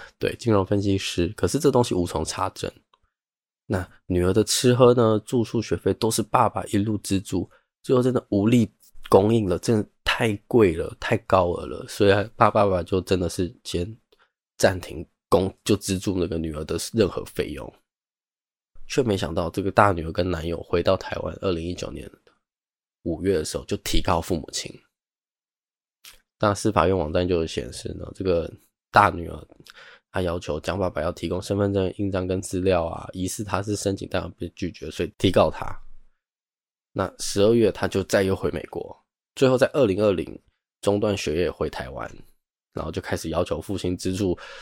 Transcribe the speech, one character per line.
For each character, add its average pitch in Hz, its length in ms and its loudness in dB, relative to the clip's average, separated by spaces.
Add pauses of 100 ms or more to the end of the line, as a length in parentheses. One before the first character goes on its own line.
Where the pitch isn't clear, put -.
(180)
对， - 200 -2
金 117 140 2
融 98 140 4
分 104 160 0
析 98 160 2
师， 87 380 -2
可 - 100 0
是 135 120 0
这 147 120 4
东 123 120 4
西 - 120 0
无 90 120 0
从 - 180 -4
查 95 260 -6
证。 - 200 -8 (960)
那 92 220 -2 (180)
女 90 180 2
儿 92 80 4
的 107 100 4
吃 123 320 2
喝 123 200 8
呢、 110 300 4
住 120 200 0
宿 117 180 -2
学 - 140 -4
费 98 180 0
都 110 160 0
是 113 120 -2
爸 117 260 2
爸 95 180 -6
一 104 120 -2
路 107 200 -2
资 98 220 -2
助， 95 280 -6 (340)
最 135 120 0
后 127 80 4
真 127 120 2
的 - 160 0
无 101 160 2
力 117 240 4 (400)
供 104 240 8
应 107 140 2
了， 85 100 0
真 117 180 2
的 107 100 0 (180)
太 113 300 0 (120)
贵 104 300 6
了， 80 240 -8
太 - 180 0
高 92 300 2
额 87 180 -4
了， 64 220 -10
所 101 200 2
以 98 40 6
他， 101 100 2 (140)
爸， 107 140 6
爸 104 140 4
爸 92 180 2
就 92 180 0
真 90 180 0
的 87 100 0
是 85 240 -4 (120)
先 87 200 -4 (720)
暂 95 240 2
停 - 240 -12 (240)
供-， 95 240 2 (120)
就 107 120 4
资 98 220 -4
助 95 180 -2
那 87 120 0
个 80 100 -4
女 80 160 -4
儿 76 100 -8
的 82 140 -4 (140)
任 107 160 4
何 - 160 -6
费 - 240 -6
用。 65 220 -12 (1160)
却 - 160 0
没 110 140 2
想 85 180 -4
到 87 140 -2
这 95 140 -4
个 95 100 -2
大 101 180 4
女 85 140 -4
儿 80 80 -6
跟 90 180 -2
男 82 160 -4
友 82 160 -4
回 87 200 0
到 95 140 2
台 - 260 -10
湾， 87 180 -8
二 98 100 -2
零 82 160 -4
一 87 80 -6
九 - 160 -8
年 71 180 -12 (920)
五 82 200 -6
月 95 140 2
的 78 80 -2
时 - 120 -6
候 67 80 -8
就 - 140 -4
提 - 220 0
告 87 200 2
父 87 160 -2
母 73 160 -8
亲。 - 200 -8 (1700)
那 104 160 2
司 - 160 0
法 87 160 4
院 95 100 2
网 80 160 -2
站 90 140 0
就 90 100 0
有 82 100 0
显 - 260 -8
示 - 160 -12 (100)
呢， 85 160 -10
这 - 80 -12
个 87 300 0 (380)
大 101 180 4
女 87 200 -6
儿 78 180 -14 (640)
她 98 100 -6
要 87 180 -2
求 78 220 -6
江 85 180 -4
爸 92 120 -2
爸 80 100 -6
要 82 100 -2
提 - 160 -10
供 87 140 -4
身 98 160 -4
份 101 160 0
证 95 240 0
印 101 160 -4
章 92 140 -2
跟 92 160 -2
资 92 180 -4
料 90 240 2
啊， - 300 -8
疑 92 120 -4
似 92 160 -6
他 98 200 -4
是 104 120 -4
申 98 220 -2
请 - 140 -10
但 87 220 -4
被 - 180 -10
拒 87 200 -6
绝， 78 200 -12
所 - 160 -4
以 76 100 -10
提 98 140 4
告 87 200 6
他。 - 160 -10 (1300)
那 95 260 -2
十 - 220 -2
二 104 140 6
月 110 180 4
他 - 160 -4
就 95 160 0
再 101 180 2
又 95 140 2
回 - 140 -2
美 73 140 -6
国， - 300 -12 (400)
最 135 140 4
后 127 80 6
在 127 160 6
二 139 140 4
零 98 180 2
二 104 80 4
零 - 260 -4 (440)
中 104 180 2
断 104 160 0
学 78 240 -2
业 82 100 0
回 - 200 -4
台 - 180 -10
湾， 62 220 -12 (640)
然 - 100 -8
后 78 60 -6
就 82 100 -6
开 - 160 -6
始 82 140 -8
要 80 120 0
求 80 180 -4
父 95 180 -6
亲 90 180 -2
资 95 160 -4
助 95 240 0 (260)